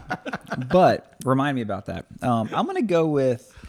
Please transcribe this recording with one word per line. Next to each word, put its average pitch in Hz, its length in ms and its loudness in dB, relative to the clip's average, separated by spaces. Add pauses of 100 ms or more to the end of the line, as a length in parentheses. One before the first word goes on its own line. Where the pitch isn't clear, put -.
<laughs> - 60 -20 (640)
But 170 540 4
remind 135 320 0
me 123 60 -2
about 98 240 -6
that. 90 200 -8 (160)
Um, 113 320 0
I'm 220 120 0
gonna 370 140 -4
go 170 280 2
with, 131 440 0 (160)